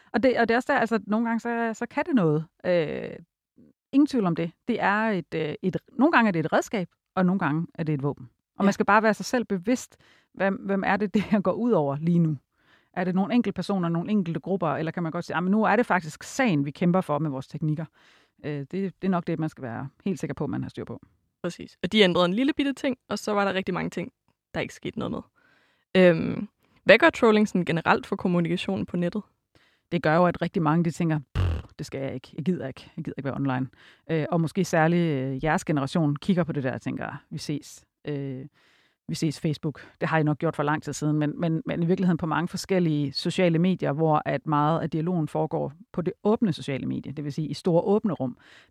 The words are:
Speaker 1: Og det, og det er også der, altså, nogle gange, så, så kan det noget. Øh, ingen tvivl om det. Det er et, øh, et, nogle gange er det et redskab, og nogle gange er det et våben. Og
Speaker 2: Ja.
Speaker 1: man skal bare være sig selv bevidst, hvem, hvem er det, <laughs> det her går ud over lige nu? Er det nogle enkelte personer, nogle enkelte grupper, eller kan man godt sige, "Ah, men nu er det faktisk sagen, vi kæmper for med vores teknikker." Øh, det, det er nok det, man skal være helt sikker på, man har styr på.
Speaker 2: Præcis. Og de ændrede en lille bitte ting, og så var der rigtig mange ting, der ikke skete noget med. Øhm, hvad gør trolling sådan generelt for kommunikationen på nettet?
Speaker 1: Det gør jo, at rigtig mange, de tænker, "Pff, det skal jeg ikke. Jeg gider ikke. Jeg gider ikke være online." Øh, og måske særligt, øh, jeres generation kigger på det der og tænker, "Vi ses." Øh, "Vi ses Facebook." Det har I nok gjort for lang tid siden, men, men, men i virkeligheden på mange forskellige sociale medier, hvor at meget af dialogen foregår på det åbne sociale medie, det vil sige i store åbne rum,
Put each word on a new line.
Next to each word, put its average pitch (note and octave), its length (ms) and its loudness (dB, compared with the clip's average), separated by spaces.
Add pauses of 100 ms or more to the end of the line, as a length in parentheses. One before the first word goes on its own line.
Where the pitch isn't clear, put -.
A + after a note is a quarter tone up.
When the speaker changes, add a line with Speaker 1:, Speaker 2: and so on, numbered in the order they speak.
(120)
Speaker 1:
Og A3 100 0
det, B3 160 4
og A3+ 100 2
det A3+ 60 2
er A#3+ 40 4
også C#4+ 140 -2
der, C4 60 2
altså, A3 280 0
nogle A3 200 0
gange, A3+ 140 -2
så, A#3 340 -2
så A#3+ 120 -8
kan - 200 -4
det E4+ 80 0
noget. D#3+ 300 4 (220)
Øh, D#3 440 0 (840)
ingen C#4+ 140 6
tvivl A3+ 200 2
om E3+ 100 2
det. E3 140 -4 (180)
Det A#3 120 0
er G#3 300 2
et, F3+ 240 -4
øh, D#3 280 -4
et, F3+ 140 0 (160)
nogle D4+ 200 4
gange A#3 160 6
er G3 40 2
det E3 120 0
et D#3+ 80 -4
redskab, G#3+ 360 0 (260)
og F#3 120 4
nogle F#3 120 2
gange E3 360 0
er E3+ 80 -6
det D#3 100 0
et C#3 100 -2
våben. C3+ 260 -4 (280)
Og - 60 -4
Speaker 2:
Ja. - 20 6
Speaker 1:
man G3 80 6
skal - 140 0
bare G#3 160 6
være G#3+ 120 4
sig F#3 120 -8
selv A#3+ 180 -2
bevidst, G3+ 520 -2 (380)
hvem, G3 200 0
hvem G3 320 -2
er F#3+ 100 2
det, G3+ 180 -2
<laughs> - 0 -
det G#3 80 2
her G#3 180 2
går F3+ 120 0
ud A#3+ 200 -2
over C#3+ 280 2
lige E3+ 180 2
nu? D#3 200 2 (540)
Er F#3 120 -4
det F3+ 100 -2
nogle G3 200 0
enkelte A3+ 220 2
personer, F#3 320 -2
nogle E3+ 220 -2
enkelte E3+ 300 0
grupper, F3+ 280 -2
eller D#3+ 240 -2
kan F3+ 100 -6
man D#3+ 100 -4
godt F3 120 -6
sige, - 120 -6
"Ah, D#3+ 60 -2
men F#3 80 0
nu G#3+ 140 2
er F#3+ 120 4
det A#3 100 2
faktisk D#3+ 360 -2
sagen, F3 420 0
vi D3 60 -6
kæmper F3 300 2
for D3 180 0
med D#3 120 -4
vores C3 180 -8
teknikker." D3+ 360 -4 (600)
Øh, D3 140 -6
det, C#3 120 -10
det F#3+ 220 -4 (120)
er F#3 40 0
nok F3 180 0
det, E3 120 -2
man D#3 100 -2
skal - 140 -16
være B2 260 -8 (160)
helt F#3+ 160 -4
sikker C3+ 140 -4
på, D3+ 120 -4
man C3 160 -4
har B2+ 80 -8
styr - 140 -10
på. - 160 -12 (420)
Speaker 2:
Præcis. - 400 -10
Og F3+ 100 -4
de G#3+ 80 6
ændrede F3+ 260 6
en F3+ 80 0
lille C4+ 180 0
bitte C#4 200 -2
ting, C4 240 -4 (120)
og G#3 100 -6
så - 140 -4
var G3+ 120 0
der F#3+ 100 -2
rigtig F#3+ 200 -4
mange E3 160 -4
ting, - 220 -8 (420)
der D#3+ 60 -4
ikke - 140 -6
skete - 240 -10
noget - 140 -4
med. - 80 -8 (760)
Øhm, F3+ 520 4 (360)
hvad G#3 140 8
gør E4 120 6
trolling G#3+ 380 4
sådan F3 160 0
generelt - 420 0
for G3+ 100 -6
kommunikationen F3 680 -2
på - 100 -6
nettet? F3 260 -2 (720)
Speaker 1:
Det E3+ 100 0
gør D#3 140 4
jo, F3 100 6
at - 160 -2
rigtig E3+ 200 -2
mange, D#3 220 4
de E3 60 0
tænker, D#3+ 300 0 (140)
"Pff, E2+ 280 0 (160)
det - 80 -10
skal - 140 -8
jeg C3+ 140 -6
ikke. - 220 -12
Jeg D3 80 -8
gider D#3+ 240 -2
ikke. - 280 -16
Jeg D#3+ 80 -8
gider - 140 -8
ikke C3 60 -8
være C3+ 100 -6
online." C3 340 -2 (420)
Øh, D#3 200 0
og E3+ 100 2
måske E3 240 0
særligt, E3+ 380 2 (100)
øh, C3+ 320 -2
jeres D#3 200 0
generation D3 520 0
kigger F3 280 0
på D#3 80 -6
det C#3+ 120 -4
der B2+ 80 -2
og A2+ 100 -8
tænker, B2+ 480 -8
"Vi E3 80 -8
ses." - 460 -8 (200)
Øh, C#3 420 -6 (640)
"Vi D#3 60 -6
ses D#3+ 260 -2
Facebook." D3+ 400 -4 (200)
Det E3+ 80 -2
har D#3+ 100 2
I D#3 40 2
nok D3+ 160 2
gjort D#3+ 180 -2
for D3+ 60 0
lang D3 200 0
tid D3 100 -8
siden, D3+ 260 0
men, D3 220 -2
men, D#3+ 260 -2
men D#3+ 160 -2
i E3 40 0
virkeligheden F3+ 320 2
på F3 80 -4
mange D#3 220 -2
forskellige D#3+ 640 0
sociale F3 460 2
medier, E3+ 340 2
hvor D#3 320 2
at C#3+ 220 -4
meget D3+ 340 2
af E3 100 -4
dialogen E3 380 0
foregår D3+ 440 -2 (200)
på F3+ 100 -4
det - 100 -2 (120)
åbne G#3+ 280 2
sociale B2+ 340 -6
medie, C3 260 -6
det D3 120 -8
vil D3 80 -6
sige D#3 160 -4
i C#3+ 60 -8
store E3+ 280 2
åbne G3+ 300 2
rum, C3 240 -4 (340)